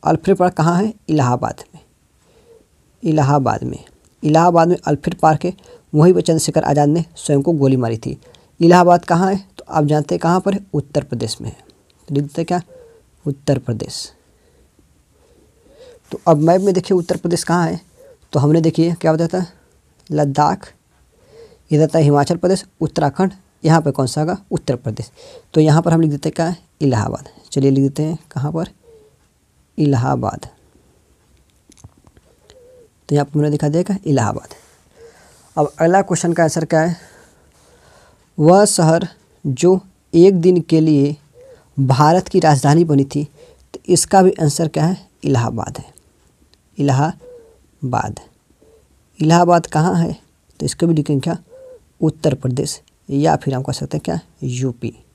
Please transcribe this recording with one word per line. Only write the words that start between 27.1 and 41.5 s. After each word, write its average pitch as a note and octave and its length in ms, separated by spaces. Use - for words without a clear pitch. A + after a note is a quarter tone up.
चलिए C#3 200
लिख C3+ 120
देते C#3+ 200
हैं D#3+ 160
कहाँ C#3+ 200
पर, E3 160
इलाहाबाद। C3 680
तो D3 60
यहाँ C#3+ 100
पर C#3 100
हमने D3+ 140
दिखा D3 200
दिया E3 140
क्या, F#3+ 220
इलाहाबाद। B2 480
अब D3+ 220
अगला F3 220
क्वेश्चन F3 320
का E3+ 100
आंसर D#3+ 220
क्या D#3+ 140
है, E3 180
"वह F3+ 260
शहर E3+ 420
जो F3 340
एक F3+ 280
दिन F3+ 200
के D#3+ 180
लिए D3 380